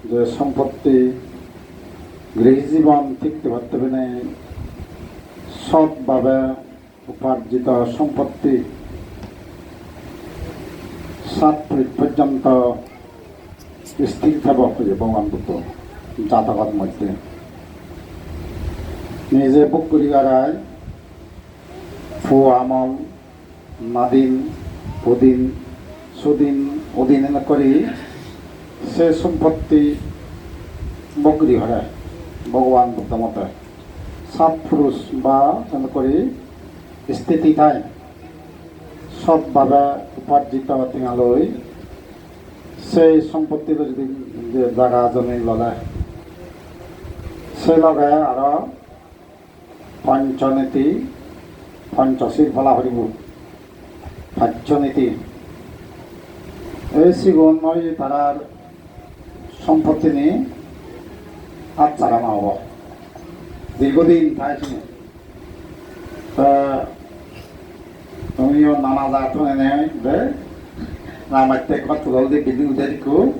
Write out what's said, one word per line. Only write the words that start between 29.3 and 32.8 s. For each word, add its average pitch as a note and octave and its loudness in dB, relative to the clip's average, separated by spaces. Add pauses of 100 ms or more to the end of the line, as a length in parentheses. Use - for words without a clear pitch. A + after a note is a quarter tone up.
ବକ୍ରି D3+ 6
ହରେ। A2 0 (720)
ଭଗବାନ B2+ 4